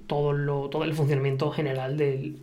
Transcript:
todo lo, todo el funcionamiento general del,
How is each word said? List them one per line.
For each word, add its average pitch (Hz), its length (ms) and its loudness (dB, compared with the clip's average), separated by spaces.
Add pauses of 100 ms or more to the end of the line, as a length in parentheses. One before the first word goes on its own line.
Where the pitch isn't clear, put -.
todo 147 280 2
lo, 143 360 0
todo 151 140 -2
el 156 100 0
funcionamiento 139 580 2
general 135 460 -2
del, 143 460 0